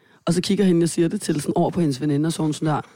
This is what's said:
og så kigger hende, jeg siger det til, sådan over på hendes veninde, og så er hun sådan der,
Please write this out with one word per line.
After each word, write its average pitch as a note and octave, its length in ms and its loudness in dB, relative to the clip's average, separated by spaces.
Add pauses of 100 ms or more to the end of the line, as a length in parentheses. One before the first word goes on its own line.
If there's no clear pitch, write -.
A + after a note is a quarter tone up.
(260)
og E3+ 80 0
så F3 80 0
kigger G3 240 2
hende, E3+ 160 4
jeg E3 80 2
siger E3+ 180 0
det G3+ 140 -4
til, D3+ 200 -2
sådan - 160 -2
over E3+ 120 2
på - 120 -4
hendes C#3 200 0
veninde, D3+ 260 0
og E3 60 -2
så - 80 -6
er - 20 0
hun D3+ 100 0
sådan D#3 140 -4
der, D3 140 -2 (140)